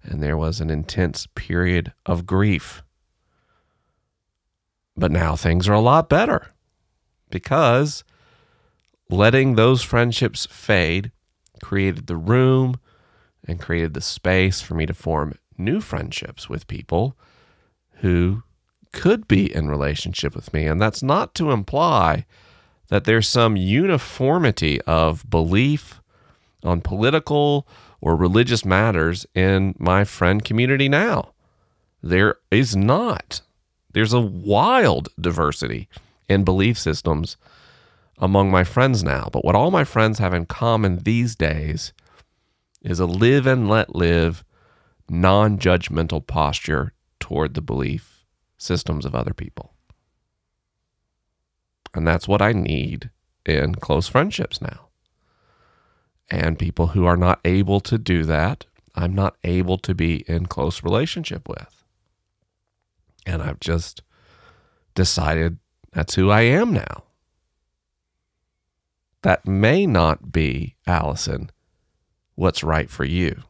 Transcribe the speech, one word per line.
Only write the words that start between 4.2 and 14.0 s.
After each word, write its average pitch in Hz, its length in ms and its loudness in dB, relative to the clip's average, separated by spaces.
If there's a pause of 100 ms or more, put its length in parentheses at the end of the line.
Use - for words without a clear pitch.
But 87 160 0
now 82 240 2
things 87 320 0
are 104 60 4
a 104 60 4
lot 143 280 4
better 202 400 0 (840)
because 135 760 0 (1040)
letting 117 440 4
those 120 280 4
friendships 120 640 -2
fade 92 680 -2 (500)
created 98 440 -2
the 85 100 -6
room 127 640 2 (680)
and 87 140 -6
created 82 340 -4
the - 60 -8